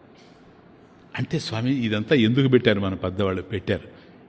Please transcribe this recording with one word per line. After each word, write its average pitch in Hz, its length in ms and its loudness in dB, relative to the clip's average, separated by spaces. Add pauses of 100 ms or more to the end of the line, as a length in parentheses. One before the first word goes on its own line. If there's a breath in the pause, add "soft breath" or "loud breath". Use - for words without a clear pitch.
(1200)
అంటే 127 200 -4
స్వామి, 123 460 -4
ఇదంతా 107 320 0
ఎందుకు 127 320 4
పెట్టారు? 113 320 4
మన 95 140 -4
పెద్దవాళ్ళు 92 480 -2
పెట్టారు. 95 460 -6 (400 soft breath)